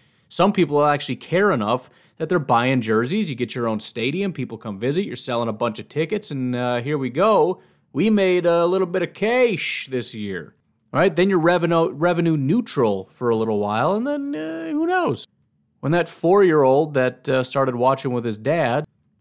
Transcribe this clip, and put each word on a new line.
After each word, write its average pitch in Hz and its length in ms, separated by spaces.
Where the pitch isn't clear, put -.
some 196 240
people 147 240
will 147 100
actually 143 300
care 196 340
enough 120 380
that 156 100
they're 180 100
buying 127 440
jerseys. 123 480
You 120 60
get 117 180
your 120 120
own 110 140
stadium, 151 520
people 123 260
come 104 200
visit, 151 280
you're 123 100
selling 120 320
a 110 40
bunch 110 260
of 107 100
tickets, 165 420
and, 127 240
uh, 123 280
here 147 160
we 131 100
go. 180 520
We 190 180
made 185 340
a 170 220
little 185 200
bit 180 160
of 165 120
cash 233 760
this 123 240
year, 98 400
right? 165 220
Then 185 160
you're 180 80
revenue, 165 520
revenue 165 460
neutral 131 800
for 120 160
a 113 60
little 110 220
while, 110 360
and 226 120
then, 285 280
uh, 320 360
who 311 160
knows? 349 400
When 139 120
that 170 160
four-year-old 156 840
that, 127 340
uh, 131 140
started 131 340
watching 131 360
with 120 120
his 107 140
dad 143 480